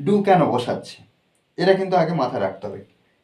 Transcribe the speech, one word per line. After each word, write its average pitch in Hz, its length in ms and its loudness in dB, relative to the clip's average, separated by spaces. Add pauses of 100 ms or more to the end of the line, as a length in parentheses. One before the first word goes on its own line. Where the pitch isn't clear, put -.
do 202 180 2
কেন 180 220 4
বসাচ্ছি? - 580 -6 (540)
এটা 180 160 4
কিন্তু 185 240 0
আগে 165 160 0
মাথায় 123 280 -2
রাখতে 98 260 -6
হবে। 101 180 -14 (380)